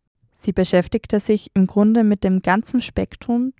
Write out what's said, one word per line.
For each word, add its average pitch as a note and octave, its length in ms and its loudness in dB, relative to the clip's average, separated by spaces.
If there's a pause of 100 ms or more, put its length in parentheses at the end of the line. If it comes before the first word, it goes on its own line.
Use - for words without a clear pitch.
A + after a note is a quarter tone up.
(320)
Sie - 220 -6
beschäftigte F#3 640 0
sich - 340 -2
im F#3+ 140 2
Grunde A3 380 2
mit G#3 180 0
dem F#3 180 0
ganzen G#3+ 380 0
Spektrum, A#3+ 800 -4